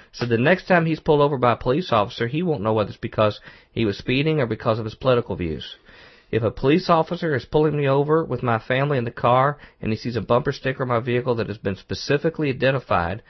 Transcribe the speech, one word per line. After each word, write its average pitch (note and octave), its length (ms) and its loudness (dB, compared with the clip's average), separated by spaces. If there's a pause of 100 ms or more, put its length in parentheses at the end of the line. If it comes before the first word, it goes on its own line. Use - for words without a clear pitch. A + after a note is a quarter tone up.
(140)
said A#2+ 160 -4
the A#2 80 4
next D#3+ 300 2
time E3+ 180 4
he's D#3+ 160 -2
pulled D3 200 4
over D3 160 2
by B2 160 4
a A2 40 0
police D3 340 -2
officer, A#2 360 0
he D3 140 -4
won't D#3 200 -2
know A2 120 0
whether G#2 160 0
it's F#2+ 80 -16
because G#2+ 420 0 (340)
he A2+ 120 0
was G2+ 120 0
speeding D3+ 420 0
or B2+ 60 0
because A2+ 340 -2
of A2 60 -6
his G#2+ 100 -10
political A#2+ 400 0
views. D#2 400 -6 (560)
"If A2+ 100 0
a A2 100 0
police D#3+ 380 2
officer E3 460 0
is A#2 100 -4
pulling D3+ 320 0
me C#3+ 100 0
over D3 360 2
with B2 180 -6
my A#2+ 160 0
family C3+ 400 0
in A#2+ 80 0
the A#2 60 -6
car C3 480 2 (220)
and G#2+ 100 -2
he A2 60 -2
sees A#2+ 180 -6
a A2 60 -2
bumper A#2+ 300 2
sticker C3 320 -6
on B2+ 60 -2
my A#2+ 100 0
vehicle A#2+ 360 0
that A2 120 -2
has G#2 120 -8
been G2 160 -4
specifically D3 720 -2
identified A#2+ 800 0